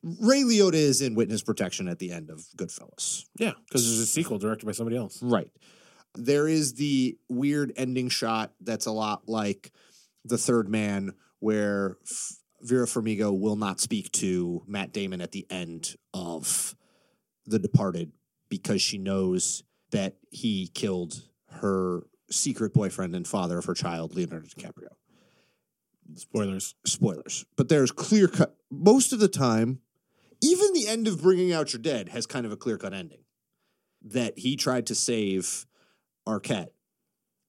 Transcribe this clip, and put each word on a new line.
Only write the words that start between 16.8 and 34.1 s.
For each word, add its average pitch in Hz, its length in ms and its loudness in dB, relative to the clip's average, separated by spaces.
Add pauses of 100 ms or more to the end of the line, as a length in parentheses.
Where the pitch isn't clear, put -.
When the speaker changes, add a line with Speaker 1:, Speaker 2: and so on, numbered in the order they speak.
Speaker 1:
The 107 140 0
Departed 87 520 2 (380)
because 98 320 -2
she - 160 -2
knows 95 680 0 (280)
that 98 260 -4 (140)
he 98 420 -2
killed 90 500 -6 (280)
her 92 520 -2 (280)
secret 110 420 -2
boyfriend 92 420 0
and 87 120 -6
father 87 300 -2
of 87 80 -4
her 90 80 -4
child, 82 420 -6
Leonardo 82 320 -6
DiCaprio. - 460 -18 (1200)
Speaker 2:
Spoilers. 98 600 -6 (100)
Speaker 1:
Spoilers. - 600 -2 (100)
But 156 140 2
there's 139 220 6
clear 208 360 4
cut. - 280 2 (160)
Most 214 420 6
of 226 60 -2
the 208 80 6
time, 123 520 2 (640)
even 370 320 6
the 262 140 2
end 220 200 0
of 170 140 0
Bringing 180 300 6
Out 156 220 0
Your 117 80 -8
Dead 113 280 -2
has 117 160 -6
kind 123 200 -4
of 107 60 -4
a 101 60 -8
clear 113 200 -2
cut 95 160 -8
ending. 82 260 -10 (840)
That 113 360 -2